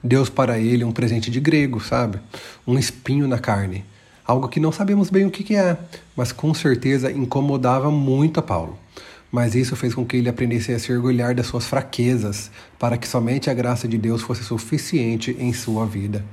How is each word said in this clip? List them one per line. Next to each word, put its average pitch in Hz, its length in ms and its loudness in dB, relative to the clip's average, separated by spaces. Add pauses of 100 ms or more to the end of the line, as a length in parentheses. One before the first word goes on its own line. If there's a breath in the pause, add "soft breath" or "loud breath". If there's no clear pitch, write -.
Deus 127 280 4
para 123 280 2
ele 117 240 2
é 120 40 -2
um 113 60 -2
presente 117 380 0
de 127 100 0
grego, 143 380 2
sabe? 110 400 -2 (480 loud breath)
Um 123 120 4
espinho 139 500 0
na 127 100 0
carne. 98 460 -2 (420 soft breath)
Algo 127 220 2
que - 100 -2
não 160 140 2
sabemos 196 380 2
bem 196 160 4
o 190 40 0
que - 140 -10
que 214 100 0
é, 185 220 2 (400 loud breath)
mas 120 160 -2
com 156 220 0
certeza 131 580 2
incomodava 135 760 2
muito 147 500 2
a - 20 -4
Paulo. 82 360 -4 (520 loud breath)
Mas 120 240 0
isso 127 220 0
fez 123 180 -2
com 123 120 -2
que 127 100 -2
ele 120 140 2
aprendesse 120 420 -2
a 117 60 0
se - 120 -6
orgulhar 123 440 2
das 123 140 -2
suas - 180 -4
fraquezas, 123 840 -2 (280 loud breath)
para 120 180 0
que 120 100 -6
somente 127 440 0
a - 20 0
graça 123 340 -2
de 113 120 0
Deus 113 240 0
fosse - 200 -6
suficiente 120 960 -2
em 123 140 0
sua 110 320 -2
vida. 101 480 -4